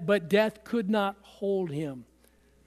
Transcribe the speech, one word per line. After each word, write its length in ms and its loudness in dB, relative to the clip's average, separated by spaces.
but 240 2
death 340 2
could 260 -2
not 340 0
hold 480 -4
him. 340 -6